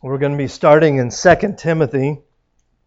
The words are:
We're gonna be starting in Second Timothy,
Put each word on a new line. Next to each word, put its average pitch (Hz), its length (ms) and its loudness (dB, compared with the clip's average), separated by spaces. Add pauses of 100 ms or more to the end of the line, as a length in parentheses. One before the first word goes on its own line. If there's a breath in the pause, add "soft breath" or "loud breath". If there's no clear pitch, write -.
We're 135 160 -8
gonna 143 180 -4
be 139 100 -4
starting 151 520 2
in 123 120 -4
Second 185 480 0
Timothy, 147 640 -4 (680)